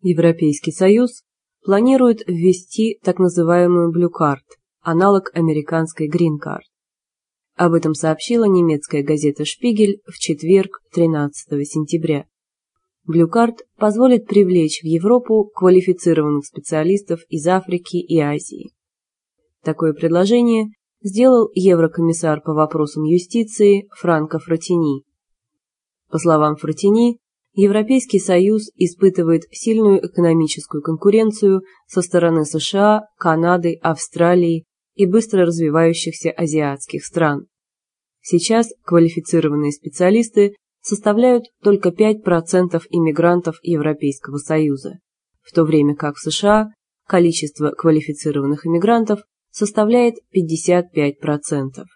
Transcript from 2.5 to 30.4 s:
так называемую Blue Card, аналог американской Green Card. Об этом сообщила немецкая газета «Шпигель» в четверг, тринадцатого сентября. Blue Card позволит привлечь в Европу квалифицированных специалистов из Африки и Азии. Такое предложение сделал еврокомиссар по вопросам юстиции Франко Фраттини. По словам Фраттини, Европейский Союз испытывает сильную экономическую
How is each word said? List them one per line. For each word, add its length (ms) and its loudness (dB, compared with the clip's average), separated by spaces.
так 160 -2
называемую 680 2
Blue 220 -2
Card, 320 -2
аналог 520 0
американской 760 -4
Green 260 0
Card. 220 -12
Об 160 0
этом 220 0
сообщила 500 -2
немецкая 580 0
газета 440 -2
«Шпигель» 600 0
в 140 -20
четверг, 640 -2
тринадцатого 720 -2
сентября. 600 -4
Blue 240 2
Card 260 0
позволит 500 2
привлечь 540 2
в 40 -12
Европу 720 0
квалифицированных 920 2
специалистов 840 -4
из 180 -6
Африки 480 -4
и 240 0
Азии. 520 -6
Такое 300 -2
предложение 720 2
сделал 520 2
еврокомиссар 880 0
по 120 -6
вопросам 520 -2
юстиции 840 0
Франко 420 -2
Фраттини. 640 -2
По 80 -6
словам 400 0
Фраттини, 640 0
Европейский 640 0
Союз 600 0
испытывает 720 0
сильную 520 0
экономическую 800 -2